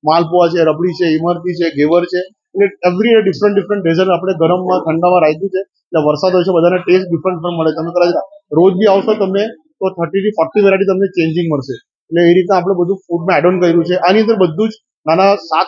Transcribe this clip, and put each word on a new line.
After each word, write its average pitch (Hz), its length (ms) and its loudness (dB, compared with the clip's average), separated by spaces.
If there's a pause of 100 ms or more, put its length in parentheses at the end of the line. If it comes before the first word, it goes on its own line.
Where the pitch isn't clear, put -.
માલપુઆ 170 440 2
છે, 165 160 0
રબડી 160 300 0
છે, 160 220 0
ઇમરતી 170 380 -4
છે, 165 160 -2
ઘેવર 156 360 0
છે, 180 260 -6 (180)
એટલે 196 160 0
every 196 480 0
day 220 100 4
ડિફરન્ટ 202 320 0
ડિફરન્ટ 202 300 -2
ડેઝર્ટ 165 240 0
આપણે 185 240 0
ગરમમાં, 180 460 0
ઠંડામાં 170 420 0
રાખ્યું 160 280 0
છે. 185 100 -4
એટલે - 480 -4
વરસાદ 151 260 0
હોય 180 100 2
છે, 185 80 -2
બધાને 175 260 2
ટેસ્ટ 180 300 0
ડિફરન્ટ 170 340 -4
પણ 175 80 -6
મળે. 160 220 -2
તમે 160 180 -6
કદાચ 175 340 0 (280)
રોજ 180 220 4
બી 190 120 0
આવશો 202 280 2
તમને 202 340 -2
તો - 420 -8
થર્ટી 175 300 -4
થી 202 100 0
ફોર્ટી 208 320 -2
વેરાયટી 190 240 2
તમને 190 220 0
ચેન્જિંગ 170 460 -2
મળશે. 131 220 -6
એટલે - 560 0
એ - 20 6
રીતના 185 240 2
આપણે 180 160 -2
બધું 180 240 -2
ફૂડમાં 170 400 -2
એડ 147 80 0
ઓન 185 140 2
કર્યું 170 260 2
છે. 180 100 -2
આની 185 260 2
અંદર 220 140 2
બધું 190 340 0
જ - 20 -10 (360)
નાના 190 280 2
સાત 170 320 -2